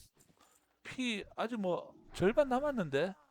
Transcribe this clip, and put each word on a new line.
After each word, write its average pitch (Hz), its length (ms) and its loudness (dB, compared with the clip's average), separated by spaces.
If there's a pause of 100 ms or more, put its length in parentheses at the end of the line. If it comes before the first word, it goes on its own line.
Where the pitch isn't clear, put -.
(840)
피 233 400 -4 (120)
아직 226 240 -4
뭐 185 340 -2 (200)
절반 262 360 4
남았는데, 196 640 0 (180)